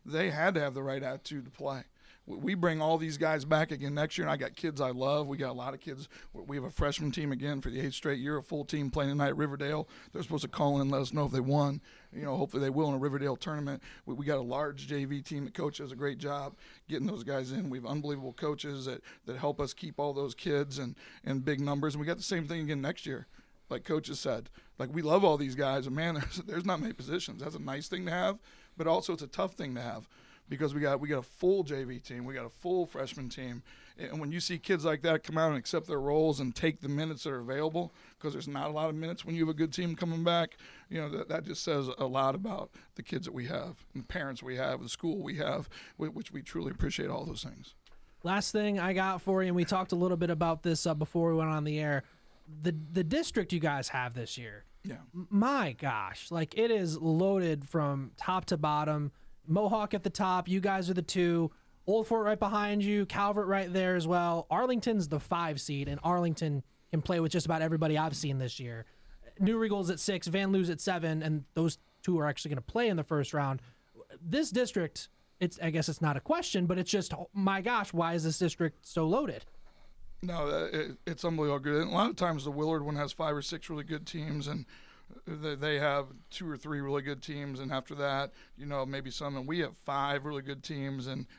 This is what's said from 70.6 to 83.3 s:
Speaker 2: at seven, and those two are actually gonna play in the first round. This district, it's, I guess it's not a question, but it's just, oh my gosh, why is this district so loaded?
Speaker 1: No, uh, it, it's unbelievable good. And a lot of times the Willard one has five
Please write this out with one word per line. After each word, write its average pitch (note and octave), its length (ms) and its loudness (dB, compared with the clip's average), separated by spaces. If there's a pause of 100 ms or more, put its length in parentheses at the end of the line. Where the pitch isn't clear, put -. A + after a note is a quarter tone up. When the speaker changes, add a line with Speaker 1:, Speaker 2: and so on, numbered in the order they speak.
Speaker 2:
at D#3+ 100 -2
seven, D#3+ 420 0
and D#3 300 0
those D#3+ 240 2 (260)
two F3+ 160 4
are D3 80 2
actually D3 240 -2
gonna C3+ 120 -2
play A#3 260 2
in F#3+ 80 4
the D#3 80 0
first D3 300 0
round. C#3 260 2 (580)
This A3+ 320 2
district, G3 580 0 (320)
it's, F3+ 220 0
I E3+ 60 2
guess D#3+ 220 2
it's D3 100 -4
not D3 160 4
a C3 40 -2
question, D4+ 440 2
but F3 140 2
it's F3+ 120 -2
just, F#3+ 220 0
oh F3 220 -8
my G3 260 2
gosh, G#3+ 320 0
why E3+ 220 2
is E3 100 0
this D#3+ 140 2
district - 480 0
so D#3+ 200 2
loaded? B3 380 2 (800)
Speaker 1:
No, E3+ 260 -2
uh, D#3 240 0
it, D#3 180 -2 (160)
it's E3+ 180 -6
unbelievable D3+ 340 2
good. D3 240 2
And - 80 -2
a - 40 -2
lot G3 160 4
of - 60 -6
times D#3+ 280 0
the D3 60 -4
Willard D3+ 320 0
one D3 140 -2
has C#3+ 160 -2
five D3+ 240 0